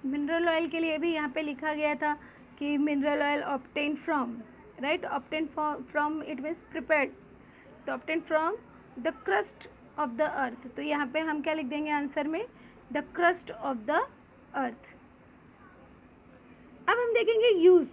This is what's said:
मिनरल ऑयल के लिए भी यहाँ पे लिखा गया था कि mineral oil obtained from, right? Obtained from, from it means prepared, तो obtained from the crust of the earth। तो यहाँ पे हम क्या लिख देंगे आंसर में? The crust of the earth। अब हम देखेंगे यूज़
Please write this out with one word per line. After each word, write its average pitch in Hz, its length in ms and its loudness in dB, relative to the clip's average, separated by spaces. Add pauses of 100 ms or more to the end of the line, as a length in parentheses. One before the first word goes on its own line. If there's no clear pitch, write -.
मिनरल 294 420 0
ऑयल 320 200 0
के 330 120 -4
लिए 320 180 0
भी 339 140 0
यहाँ 302 160 -2
पे 311 140 -4
लिखा 302 320 -4
गया 294 200 0
था 302 200 -2 (440)
कि 294 200 0
mineral 294 440 2
oil 294 240 0
obtained 294 580 -4
from, 262 300 -2 (460)
right? 269 260 -2
Obtained 311 480 -4
from, 302 280 -2 (100)
from 302 300 0
it 262 220 -8
means 320 160 -6 (160)
prepared, - 320 0 (760)
तो 262 100 -6
obtained 320 300 -4
from 320 300 2 (460)
the 311 100 -2 (160)
crust - 380 -2 (320)
of 262 220 -2
the 302 160 4
earth। 247 400 -6
तो 277 60 -8
यहाँ 294 240 -2
पे 294 140 -2
हम 302 220 -2
क्या 311 120 0
लिख 311 120 -4
देंगे 302 240 -4
आंसर 294 380 -2
में? 359 180 -4 (460)
The 294 100 -2
crust 349 480 0 (160)
of 269 100 -2
the 262 240 0 (580)
earth। - 280 -6 (2000)
अब 440 100 4
हम 466 140 2
देखेंगे 453 380 4 (140)
यूज़ 349 280 10